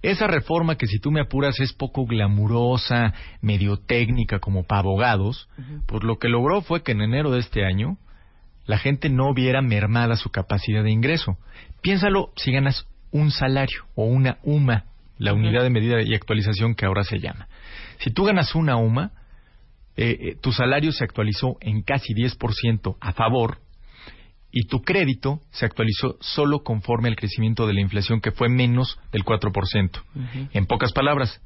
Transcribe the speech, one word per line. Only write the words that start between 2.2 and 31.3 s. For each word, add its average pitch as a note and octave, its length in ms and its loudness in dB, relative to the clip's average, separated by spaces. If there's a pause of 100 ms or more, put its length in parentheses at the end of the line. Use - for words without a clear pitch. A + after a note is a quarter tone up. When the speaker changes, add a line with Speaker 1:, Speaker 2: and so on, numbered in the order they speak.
Speaker 1:
medio G2+ 360 0
técnica, A#2+ 640 0
como F#2+ 260 -2
pa' G2+ 140 0
abogados, G2+ 680 0 (100)
Speaker 2:
Ujú. C#3+ 300 -10
Speaker 1:
pues A2 160 -4
lo A2+ 140 0
que A#2 120 -2
logró C3+ 320 2
fue D#3+ 220 -4
que - 100 -2
en G#2 80 0
enero C3 300 0
de B2 80 2
este G#2+ 260 -2
año G#2+ 320 -2 (680)
la G#2+ 120 0
gente C#3 320 0
no C3+ 240 2
viera B2+ 280 2
mermada A#2 560 2
su - 120 -6
capacidad G2+ 540 -2
de G#2+ 80 2
ingreso. A#2 460 0 (440)
Piénsalo G3 540 2
si - 160 -2
ganas C3+ 340 0 (260)
un D3+ 200 4
salario C3+ 540 0 (100)
o A2 100 0
una B2+ 380 2
uma, C#3 420 2 (320)
la G#2+ 160 0
Speaker 3:
Ujú. G#2 80 2
Speaker 1:
unidad A2+ 220 4
de B2+ 60 4
medida A#2 320 2
y A2 120 0
actualización G#2+ 640 0
que - 100 -2
ahora G2 180 2
se G2 160 -4
llama. - 280 -10 (520)
Si - 120 -4
tú F#3 140 0
ganas F#3+ 300 2
una D#3 200 2
uma, A#2 360 0 (840)
eh, A#2 240 0
eh, - 220 -8
tu C3+ 100 -2
salario C3+ 400 2
se C#3 140 -4
actualizó G#2+ 560 -2
en G#2+ 200 -2
casi C3 320 -2
diez A#2 220 0
por A2+ 180 -2
ciento A2+ 460 -2
a G2 140 -6
favor A2+ 460 0 (920)
y A#2 160 0
tu C3 140 -2
crédito D3+ 580 0 (120)
se - 140 -4
actualizó - 540 -2
solo C#3+ 440 0
conforme A#2 460 -2
al A2 60 0
crecimiento A2 520 0
de G#2 60 2
la G2 80 2
inflación, G2+ 400 0
que - 100 -2
fue A#2+ 180 0
menos B2 500 2 (120)
del G2+ 120 -2
cuatro A2 280 0
por G2 160 -2
ciento. F#2+ 340 0 (120)
Speaker 3:
Ujú. C3 400 -8
Speaker 1:
En G2 140 2
pocas C3 260 0
palabras C#3 520 0